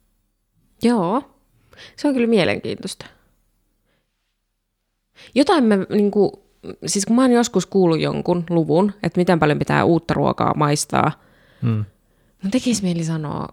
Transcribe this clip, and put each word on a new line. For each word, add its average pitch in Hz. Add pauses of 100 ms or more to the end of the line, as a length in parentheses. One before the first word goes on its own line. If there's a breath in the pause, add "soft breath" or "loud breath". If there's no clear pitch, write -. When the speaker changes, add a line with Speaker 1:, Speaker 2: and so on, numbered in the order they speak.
(840)
Speaker 1:
Joo. 226 (720 loud breath)
Se -
on 277
kyllä 233
mielenkiintoista. - (2250 loud breath)
Jotain 294
mä 214 (140)
niinku, 202 (420)
siis 196
kun 226
mä 254
oon 254
joskus 240
kuullut 170
jonkun 165
luvun, 170 (100)
että 175
miten 175
paljon 147
pitää 147
uutta 165
ruokaa -
maistaa. 147 (500 soft breath)
Speaker 2:
Mm. 110 (580)
Speaker 1:
Mun 196
tekis 240
mieli 170
sanoa, 160